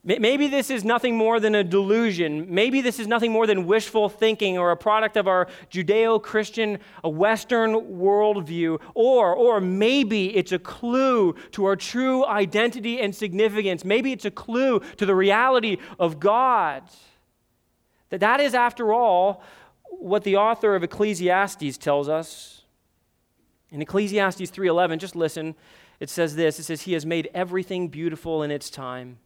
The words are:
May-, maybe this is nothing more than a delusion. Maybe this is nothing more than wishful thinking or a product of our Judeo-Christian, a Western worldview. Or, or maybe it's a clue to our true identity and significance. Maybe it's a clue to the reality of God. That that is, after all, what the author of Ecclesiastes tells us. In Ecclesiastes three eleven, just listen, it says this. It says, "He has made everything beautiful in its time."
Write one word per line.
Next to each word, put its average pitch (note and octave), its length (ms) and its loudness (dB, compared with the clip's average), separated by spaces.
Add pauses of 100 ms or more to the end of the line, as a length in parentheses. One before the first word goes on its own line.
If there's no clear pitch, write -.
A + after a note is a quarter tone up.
May-, A3+ 140 0
maybe C#4 280 2
this C4+ 220 -2
is A3+ 160 -4
nothing A#3 320 2
more A3+ 220 2
than G#3+ 160 2
a G#3 80 2
delusion. F#3 840 0
Maybe A#3 320 0
this B3 200 -2
is G#3+ 80 -6
nothing A#3 240 0
more A3 160 2
than F#3+ 180 0
wishful G#3+ 420 0
thinking G#3 500 0
or F3 140 2
a E3+ 60 0
product G#3+ 400 0
of F#3+ 100 0
our F3+ 200 2 (240)
Judeo-Christian, G#3+ 1080 0 (240)
a E3 60 -2
Western A3 640 0
worldview. F#3+ 1040 0 (140)
Or, A3+ 420 4
or A#3 240 4
maybe G#3 760 0
it's F3+ 160 0
a F3+ 80 -2
clue A#3+ 760 0 (180)
to G3 140 -2
our G3 100 2
true B3+ 500 -2
identity A#3 760 -2
and G3+ 120 -4
significance. G3+ 720 -2
Maybe A#3+ 300 0
it's - 120 -10
a G3 60 -4
clue B3 480 0 (180)
to G#3 80 -2
the F#3+ 100 2
reality A3 640 2 (220)
of E3 200 -2
God. G3+ 640 2 (1300)
That F#3 100 -6
that A3+ 200 4
is, C#4 140 2
after A#3+ 400 0
all, G3 500 2 (460)
what G#3+ 340 -4
the F#3+ 120 2
author G#3+ 400 2
of E3+ 80 0
Ecclesiastes F3+ 960 -2
tells C#3+ 280 0
us. - 540 -8 (1120)
In D3+ 100 -10
Ecclesiastes G3 680 -2
three F#3+ 160 -2
eleven, E3 320 2
just F#3 160 -12
listen, D#3+ 400 -4 (440)
it C#3+ 100 -12
says D#3+ 260 -4
this. D#3 240 0
It D#3+ 40 -14
says, D#3 200 -10
"He F#3 100 -4
has D3+ 120 -4
made E3 280 -4
everything F3+ 540 -4
beautiful D#3 560 -6
in D3 80 -4
its C#3 180 -8
time." B2+ 560 -12